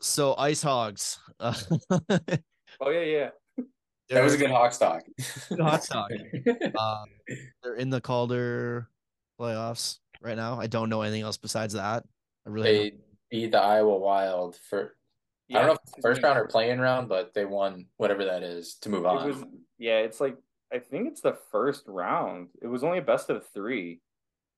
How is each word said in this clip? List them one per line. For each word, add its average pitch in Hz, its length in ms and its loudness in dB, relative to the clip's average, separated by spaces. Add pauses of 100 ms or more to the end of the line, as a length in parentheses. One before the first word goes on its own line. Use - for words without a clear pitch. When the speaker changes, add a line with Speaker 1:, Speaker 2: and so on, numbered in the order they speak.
Speaker 1:
so 139 360 2
Ice 147 260 0
Hogs. 120 560 -2 (200)
Uh, 117 160 -2 (360)
<laughs> 180 180 0 (720)
Speaker 2:
Oh, 139 100 0
yeah, 165 100 0
yeah. 151 300 0 (800)
Speaker 3:
That 127 120 6
was 147 120 6
a - 20 4
Speaker 1:
they're 143 100 4
Speaker 3:
good 127 80 2
Hawks 120 240 4
talk. 82 240 2 (460)
Speaker 1:
Good 175 120 -2
Hawks 160 280 2
talk. 107 220 -4 (340)
Speaker 3:
<laughs> 240 340 0
Speaker 1:
Um, 107 280 -2 (560)
they're 123 120 -6
in 131 160 -4
the 131 100 0
Calder 120 880 -2 (520)
playoffs 117 580 -6 (240)
right 113 140 -8
now. 117 240 -6
I 107 80 -4
don't 113 200 -2
know 110 140 0
anything 107 200 -4
else 107 140 -6
besides 107 380 -6
that. 107 300 -4 (420)
I 107 40 -12
really 110 220 2
Speaker 3:
They 104 180 4
Speaker 1:
don't. - 100 -16 (300)
Speaker 3:
beat 113 220 -4
the 110 80 6
Iowa 104 380 6
Wild 95 580 0 (120)
for, 101 260 -6 (580)
I - 20 2
don't 113 80 6
Speaker 2:
Yeah, 135 40 4
Speaker 3:
know 156 60 8
if 147 100 -2
it's - 100 -20
the - 60 -18
Speaker 2:
it's 131 80 0
Speaker 3:
first 123 140 4
Speaker 2:
amazing. 139 160 6
Speaker 3:
round - 20 4
or 107 100 2
play-in 120 320 2
round, 127 280 2
but 92 260 -2
they 104 100 0
won 98 420 -2 (100)
whatever 101 280 0
that 92 200 -2
is 87 380 -10
to - 60 -8
move 95 160 0
Speaker 2:
It 87 40 2
Speaker 3:
on. 85 180 2
Speaker 2:
was, 135 180 -4 (340)
yeah, 113 200 2
it's 110 220 -2
like, 135 160 -2 (360)
I 123 60 -2
think 165 300 -6
it's 311 120 -12
the 131 160 0 (140)
first 135 380 0
round. 95 600 -4 (140)
It 117 60 -8
was 123 160 -4
only 175 140 0
a 170 40 -4
best - 280 0
of 117 180 -6
three. 98 520 -8 (580)